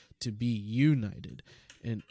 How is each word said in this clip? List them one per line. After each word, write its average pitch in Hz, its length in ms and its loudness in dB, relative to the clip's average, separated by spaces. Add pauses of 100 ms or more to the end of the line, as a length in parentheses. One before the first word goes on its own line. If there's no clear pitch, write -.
(200)
to 120 100 -4
be 110 160 -2
united 113 960 2 (400)
and, 113 280 -6